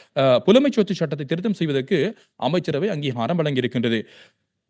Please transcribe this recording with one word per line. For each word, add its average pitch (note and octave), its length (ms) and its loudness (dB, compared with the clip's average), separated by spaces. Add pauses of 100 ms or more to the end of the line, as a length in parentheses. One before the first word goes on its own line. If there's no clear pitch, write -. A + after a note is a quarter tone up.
(180)
அ, C3 200 4
புலமைச் C4 340 4
சொத்து G3+ 220 0
சட்டத்தை D3+ 320 -6
திருத்தம் F3+ 280 -2
செய்வதற்கு D3 600 0 (220)
அமைச்சரவை D#3+ 520 -2
அங்கீகாரம் C#3+ 500 -4
வழங்கியிருக்கின்றது. B2 640 -2 (680)